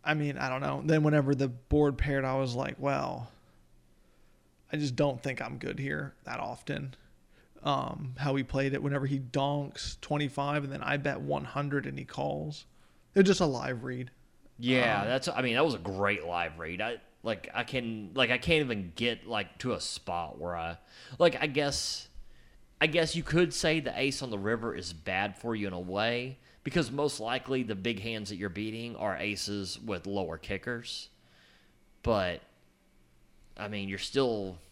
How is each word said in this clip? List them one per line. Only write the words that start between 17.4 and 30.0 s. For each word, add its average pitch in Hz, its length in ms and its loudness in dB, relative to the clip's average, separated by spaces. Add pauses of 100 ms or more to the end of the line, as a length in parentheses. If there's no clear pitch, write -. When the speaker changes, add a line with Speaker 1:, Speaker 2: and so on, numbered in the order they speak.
Speaker 2:
I 120 100 -2
can, 113 500 -4
like, 123 160 4
I 123 80 4
can't 156 260 4
even 101 300 -2
get, 117 320 -2
like, 107 320 -4
to 127 140 -2
a - 80 -2
spot - 580 -4
where 87 180 -4
I, 82 220 -6 (400)
like, 165 240 6
I 156 40 2
guess, 143 640 -2 (720)
I 160 60 6
guess 160 280 4
you 165 80 -2
could 175 300 4
say 160 280 2
the - 180 -4
ace 135 240 2
on 127 80 -4
the 104 80 -2
river 113 360 0
is 90 200 -8
bad 95 420 -2
for 117 180 -4
you 101 120 -2
in 95 80 -2
a 90 60 -4
way, 117 580 -2 (260)
because 139 260 0
most 143 300 0
likely 127 440 0
the 107 100 -2
big 98 260 -2
hands 107 300 -6
that 104 60 -6
you're 98 120 -4
beating 110 480 -6
are 95 200 -2
aces 98 600 -4
with 98 280 -4